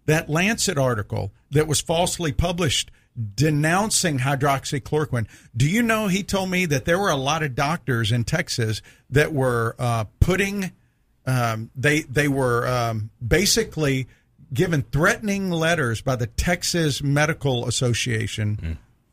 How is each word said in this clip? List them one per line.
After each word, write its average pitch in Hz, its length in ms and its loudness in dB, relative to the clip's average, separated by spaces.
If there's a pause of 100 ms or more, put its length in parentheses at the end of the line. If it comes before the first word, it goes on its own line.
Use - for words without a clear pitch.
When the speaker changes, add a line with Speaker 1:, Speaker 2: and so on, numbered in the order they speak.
Speaker 1:
That 156 240 2
Lancet 180 480 0
article 107 540 -2 (200)
that 151 160 2
was 147 140 0
falsely 170 500 0
published 170 600 0 (440)
denouncing 160 840 2
hydroxychloroquine. 139 1040 -2 (300)
Do 131 120 2
you 208 140 2
know, 220 260 2
he 190 140 0
told 190 280 -2
me 180 180 0
that 143 180 0
there 170 140 2
were 202 100 2
a 156 60 2
lot 143 260 0
of 139 140 -4
doctors 135 560 0
in 120 140 2
Texas 117 560 -2 (280)
that 151 240 2
were, 120 460 0
uh, 117 260 0 (140)
putting, 190 520 0 (540)
um, 117 500 -2
they, 147 260 2
they 147 260 0
were, 127 400 2
um, 117 420 -2 (160)
basically 151 800 2 (460)
given 160 380 2
threatening 196 580 0
letters 160 520 0
by 135 140 -2
the 117 120 -4
Texas 170 760 0
Medical 139 680 0
Association 110 960 -2
Speaker 2:
Mm. 80 160 -6 (360)